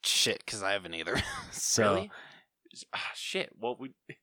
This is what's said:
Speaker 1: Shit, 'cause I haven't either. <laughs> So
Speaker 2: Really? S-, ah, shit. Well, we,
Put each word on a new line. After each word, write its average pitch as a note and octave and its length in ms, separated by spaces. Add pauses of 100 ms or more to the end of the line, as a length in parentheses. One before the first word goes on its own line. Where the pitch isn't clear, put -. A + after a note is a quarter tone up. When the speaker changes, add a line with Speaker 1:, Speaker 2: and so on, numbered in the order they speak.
Speaker 1:
Shit, - 420
'cause G#2 160
I F#2+ 100
haven't F2+ 220
either. A#2 220 (200)
<laughs> - 160
So G#3 420
Speaker 2:
Really? G3 160 (600)
S-, - 120 (100)
ah, - 200
shit. - 440
Well, A#2 200
we, C3 140 (300)